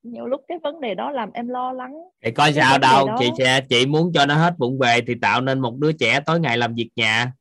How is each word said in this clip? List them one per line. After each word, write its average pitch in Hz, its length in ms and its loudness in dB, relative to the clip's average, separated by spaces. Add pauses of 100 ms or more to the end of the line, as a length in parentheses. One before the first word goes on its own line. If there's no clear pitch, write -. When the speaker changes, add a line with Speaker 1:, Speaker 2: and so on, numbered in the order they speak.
Speaker 1:
Nhiều 233 220 -12
lúc 269 220 -4
cái 349 160 -10
vấn 302 180 -8
đề 220 140 -6
đó 233 160 -6
làm 226 200 -6
em 240 160 -10
lo 254 260 -6
lắng. 254 200 -12 (300)
Speaker 2:
Thì 113 80 -4
có 139 120 0
Speaker 1:
Cái 151 100 4
Speaker 2:
sao 135 180 4
Speaker 1:
vấn 135 100 4
đề 131 60 4
Speaker 2:
đâu, 135 200 6
Speaker 1:
đó 135 120 -4
Speaker 2:
chị 127 60 2
Speaker 1:
lắm. 123 120 0
Speaker 2:
sẽ, 131 320 2
chị 123 160 4
muốn 156 280 0
cho 143 120 4
nó 143 100 0
hết 170 220 2
bụng 131 220 -2
về 120 280 4
thì 123 140 -2
tạo 110 200 2
nên 131 180 -2
một 123 200 -4
đứa 151 120 0
trẻ 127 340 0
tối 165 140 0
ngày 123 180 0
làm 117 180 -2
việc 117 200 -4
nhà. 117 460 0